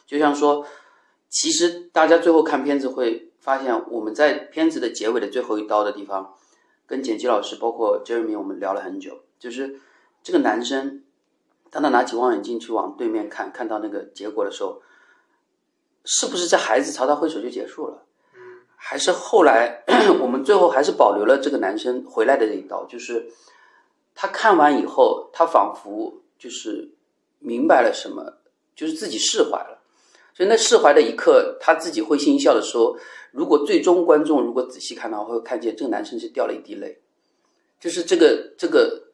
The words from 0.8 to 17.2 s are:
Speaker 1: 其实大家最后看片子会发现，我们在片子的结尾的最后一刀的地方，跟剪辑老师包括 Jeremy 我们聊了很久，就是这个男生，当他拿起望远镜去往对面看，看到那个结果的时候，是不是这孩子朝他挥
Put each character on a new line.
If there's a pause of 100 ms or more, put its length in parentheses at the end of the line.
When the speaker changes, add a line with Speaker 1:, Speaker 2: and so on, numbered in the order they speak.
Speaker 1:
其
实
大
家
最
后
看
片
子
会 (100)
发
现，
我
们
在
片
子
的
结
尾
的
最
后
一
刀
的
地
方， (520)
跟
剪
辑
老
师
包
括
Jeremy
我
们
聊
了
很
久， (180)
就
是 (460)
这
个
男
生， (680)
当
他
拿
起
望
远
镜
去
往
对
面
看，
看
到
那
个 (120)
结
果
的
时
候， (1200)
是
不
是
这
孩
子
朝
他
挥